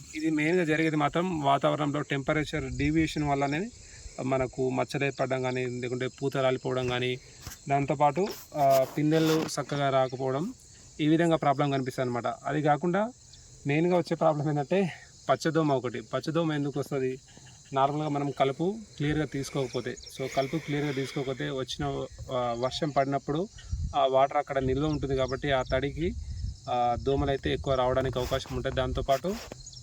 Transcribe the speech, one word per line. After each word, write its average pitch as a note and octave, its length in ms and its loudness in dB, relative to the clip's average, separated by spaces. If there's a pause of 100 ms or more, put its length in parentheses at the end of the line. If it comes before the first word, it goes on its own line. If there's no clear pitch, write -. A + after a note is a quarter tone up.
(140)
ఇది D#3 160 0
మెయిన్గా D#3+ 340 2
జరిగేది D#3 320 2
మాత్రం E3 440 0
వాతావరణంలో C#3+ 640 2
టెంపరేచర్ C#3+ 720 -2
డీవియేషన్ D3+ 480 0
వల్లనే C#3+ 460 0 (520)
మనకు C3 460 -2
మచ్చలు B2+ 360 -2
ఏర్పడడం C3 380 -2
కానీ B2+ 240 -2
లేకుంటే B2 420 -4
పూత C3+ 280 -4
రాలిపోవడం B2+ 520 0
కానీ, B2 300 -2 (500)
దాంతోపాటు, C#3+ 580 2 (280)
ఆ, C3+ 320 6 (120)
పిందెలు D#3 480 4 (140)
చక్కగా C#3+ 300 -2
రాకపోవడం, C3 640 0 (460)
ఈ D3+ 80 4
విధంగా E3 280 6
ప్రాబ్లం C#3+ 340 2
కనిపిస్తుంది C3 380 -2
అనమాట. A#2+ 180 -2
అది C#3 360 -4
కాకుండా F3 500 2 (540)
మెయిన్గా E3 300 4
వచ్చే E3+ 200 2
ప్రాబ్లం D#3 320 2
ఏంటంటే D#3 440 0 (380)
పచ్చదోమ D3+ 420 2
ఒకటి. A#2+ 280 -2
పచ్చదోమ D#3 520 -2
ఎందుకు C#3+ 280 -2
వస్తుంది? C3 380 -2 (540)
నార్మల్గా C#3+ 360 2
మనం C#3+ 220 0
కలుపు E3 480 0 (180)
క్లియర్గా D3+ 280 0
తీసుకోకపోతే, C3 680 -4 (260)
so, C3 160 -4
కలుపు C3+ 200 0
క్లియర్గా D3 360 -2
తీసుకోకపోతే C3+ 580 -4
వచ్చిన, C3+ 560 -4 (260)
ఆ, B2 260 0
వర్షం C3 300 -2
పడినప్పుడు C#3+ 600 0 (480)
ఆ C#3 140 4
వాటర్ C#3 260 4
అక్కడ C#3 220 0
నిల్వ C3 280 0
ఉంటుంది C#3 300 0
కాబట్టి C3 340 -2
ఆ C3 120 2
తడికి, C#3+ 520 -2 (560)
ఆ, B2 320 2
దోమలు C#3 280 2
అయితే C#3 220 0
ఎక్కువ C3+ 220 0
రావడానికి C3 440 2
అవకాశం B2+ 380 -2
ఉంటుంది. B2+ 200 -2
దాంతోపాటు, C3+ 580 0 (480)